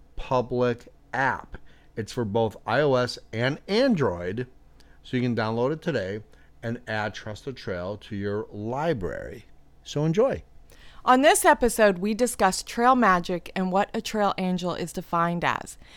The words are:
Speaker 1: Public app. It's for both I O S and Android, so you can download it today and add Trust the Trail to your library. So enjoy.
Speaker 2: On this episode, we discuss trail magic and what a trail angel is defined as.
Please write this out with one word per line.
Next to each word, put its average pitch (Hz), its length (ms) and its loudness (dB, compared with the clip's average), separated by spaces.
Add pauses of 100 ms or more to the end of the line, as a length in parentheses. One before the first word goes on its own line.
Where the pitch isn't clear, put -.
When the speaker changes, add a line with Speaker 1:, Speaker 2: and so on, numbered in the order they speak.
(160)
Speaker 1:
Public 123 760 -2 (240)
app. 123 440 -2 (380)
It's 110 160 -8
for 120 140 -2
both 110 320 0 (100)
I 120 140 2
O 143 120 2
S 123 240 0 (140)
and 127 360 -2
Android, 127 800 0 (540)
so - 160 -6
you 123 60 0
can 120 120 0
download 113 360 0
it 160 100 -8
today 107 400 -4 (400)
and 120 260 -6
add 107 280 -4
Trust - 300 -12
the 135 80 -8
Trail 98 440 -6
to - 180 -12
your 101 360 -4
library. 104 960 -6 (380)
So 147 220 -2
enjoy. 165 380 2 (640)
Speaker 2:
On 254 160 8
this 320 220 6
episode, 226 540 6
we 208 160 -2
discuss 214 500 0
trail 247 320 4
magic 185 640 2
and 185 160 -2
what 196 200 2
a 233 60 -4
trail 208 380 0
angel 180 360 -2
is - 200 -6
defined 170 500 -2
as. - 340 -4 (200)